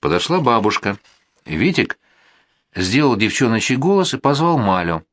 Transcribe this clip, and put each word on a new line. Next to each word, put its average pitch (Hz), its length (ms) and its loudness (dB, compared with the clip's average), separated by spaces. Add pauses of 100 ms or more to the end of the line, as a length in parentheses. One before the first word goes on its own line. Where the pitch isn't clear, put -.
Подошла 90 400 0
бабушка. 107 580 0 (460)
Витик - 540 -2 (760)
сделал 117 420 0
девчоночий 113 600 0
голос 180 380 0
и 135 40 -6
позвал 147 400 2
Малю. 90 540 -2